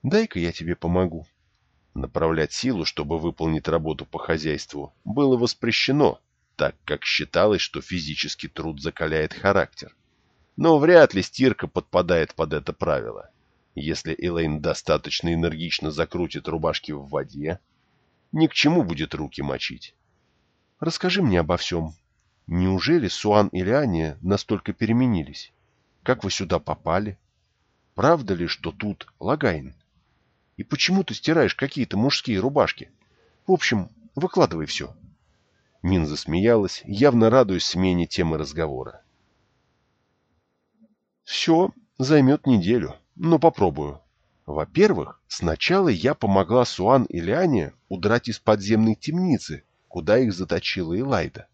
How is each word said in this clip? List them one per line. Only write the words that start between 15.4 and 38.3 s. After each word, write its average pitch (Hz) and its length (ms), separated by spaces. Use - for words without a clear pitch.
закрутит 78 580
рубашки 78 440
в 69 160
воде, 71 520
ни 156 160
к - 60
чему 147 300
будет 78 320
руки 73 260
мочить. 65 540
«Расскажи 180 440
мне 95 160
обо 85 180
всём. 80 380
Неужели 92 640
Суан 104 400
и 92 160
Лиания 90 580
настолько 101 520
переменились? 113 800
Как 127 200
вы 98 60
сюда 87 300
попали? 92 580
Правда 123 380
ли, 85 140
что - 240
тут - 480
Лагайн? 90 560
И 110 60
почему 180 400
ты - 100
стираешь 151 420
какие-то 131 420
мужские 117 420
рубашки? 123 520
В 185 40
общем, 117 380
выкладывай 143 540
всё». - 280
Мин 87 240
засмеялась, 92 800
явно 113 460
радуясь 101 340
смене 90 400
темы 82 320